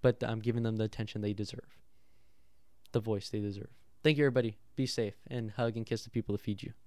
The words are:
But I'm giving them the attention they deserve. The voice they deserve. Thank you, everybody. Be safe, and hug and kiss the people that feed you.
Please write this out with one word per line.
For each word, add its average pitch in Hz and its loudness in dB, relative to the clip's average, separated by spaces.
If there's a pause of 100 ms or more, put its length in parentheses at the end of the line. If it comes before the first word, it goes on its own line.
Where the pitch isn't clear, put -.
But 123 4
I'm 113 0
giving 117 0
them 110 2
the 110 2
attention 107 -4
they 104 2
deserve. - -6 (1120)
The 120 4
voice 104 -2
they 107 -4
deserve. 101 -4 (320)
Thank 151 6
you, 147 6
everybody. 123 4 (200)
Be 131 2
safe, 107 0 (120)
and 117 -4
hug 117 0
and 113 -2
kiss 113 -2
the 110 -12
people 107 0
that 101 0
feed 101 -2
you. - -6 (140)